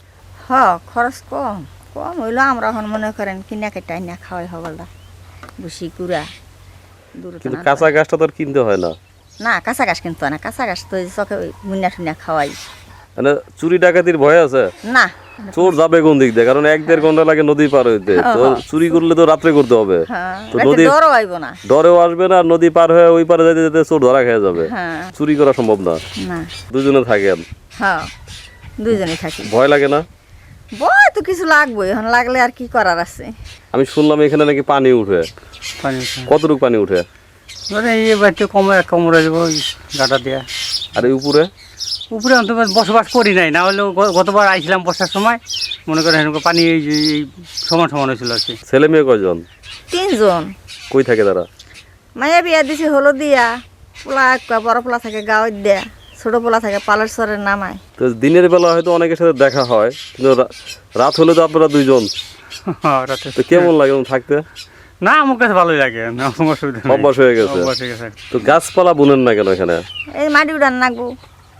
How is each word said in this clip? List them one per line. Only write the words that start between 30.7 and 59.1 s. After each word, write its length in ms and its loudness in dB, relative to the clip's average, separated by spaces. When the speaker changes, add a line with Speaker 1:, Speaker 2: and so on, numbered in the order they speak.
Speaker 1:
ভয় 340 4
তো 40 -6
কিছু 140 -4
লাগবে, 280 0
এখন 220 -6
লাগলে 300 0
আর 120 -2
কি 80 -12
করার 300 0
আছে। 200 -18
Speaker 2:
আমি 100 2
শুনলাম 320 2
এখানে 240 2
নাকি 220 0
পানি 180 2
উঠে। 200 0
Speaker 3:
পানি 200 -6
উঠে। 160 -10
Speaker 2:
কতটুকু 340 2
পানি 180 2
উঠে? 160 0
Speaker 3:
মানে 160 -2
এই 100 2
বাড়িতে 220 2
কমে 280 2
এক 100 -2
কোমর 240 2
হয়ে 120 4
যাবো 120 -2
ওই 60 -4
গাটা 260 0
দিয়া। 140 -6
Speaker 2:
আর 140 -2
এই 100 2
উপরে? 240 2
Speaker 3:
উপরে 220 -2
অন্তত 200 -2
বসবাস 360 2
করি 240 2
নাই, 180 2
না 100 2
হলেও 200 -2
গ-, 220 0
গতবার 340 2
আইছিলাম 340 -2
বর্ষার 280 -4
সময়, 220 0
মনে 140 -2
করেন 180 2
এরকম 260 -4
পানি 140 0
এই 120 0
যে 80 -4
এই 40 -4
সমান 240 0
সমান 180 -2
হয়েছিল 280 -6
আর 80 -4
কি। 80 -10
Speaker 2:
ছেলে 220 4
মেয়ে 160 4
কয়জন? 300 2
Speaker 1:
তিনজন। 520 0
Speaker 2:
কই 180 2
থাকে 200 2
তারা? 140 -2
Speaker 1:
মায়া 260 2
বিয়া 220 0
দিছে 260 -4
হলদিয়া, 520 2
পোলা 200 -2
একটা 180 -6
বড় 200 0
পোলা 200 -4
থাকে 140 -6
গাঁৱত 240 0
দেয়া, 160 2
ছোট 140 -6
পোলা 220 0
থাকে 140 -4
পালেশ্বরের 600 -2
নামায়। 280 -6
Speaker 2:
তো 60 -6
দিনের 300 6
বেলা 220 4
হয়তো 220 -2
অনেকের 240 -2